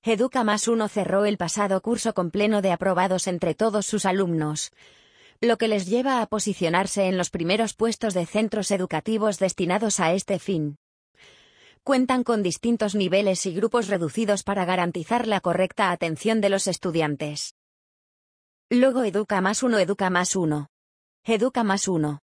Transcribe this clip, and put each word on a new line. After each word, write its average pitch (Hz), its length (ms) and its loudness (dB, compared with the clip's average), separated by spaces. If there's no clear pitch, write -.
Educa 226 400 2
más 208 240 0
uno 226 200 2
cerró 196 380 0
el 208 120 0
pasado 190 440 0
curso 226 320 -2
con 175 160 -2
pleno 208 320 2
de 185 100 2
aprobados 185 540 0
entre 180 300 -2
todos 214 320 0
sus 214 180 -2
alumnos, 170 680 0
lo 233 160 4
que 226 100 0
les 202 200 0
lleva 254 340 0
a 214 60 -2
posicionarse 190 800 0
en 185 100 0
los - 140 -2
primeros 196 420 0
puestos 220 400 -2
de 175 140 -2
centros 214 420 -2
educativos 202 680 -2
destinados 196 600 0
a 170 140 2
este 190 240 -2
fin. 151 400 -4
Cuentan 254 400 2
con 226 200 0
distintos 208 500 0
niveles 190 540 2
y 175 80 -4
grupos 220 320 0
reducidos 196 560 0
para 196 200 -2
garantizar 180 640 -2
la 208 140 0
correcta 185 480 0
atención 175 500 -2
de 202 100 2
los 196 180 0
estudiantes. 156 880 -4
Logo 247 340 4
Educa 202 380 0
más 202 220 0
uno, 233 160 2
Educa 190 320 0
más 180 240 0
uno. 151 420 -2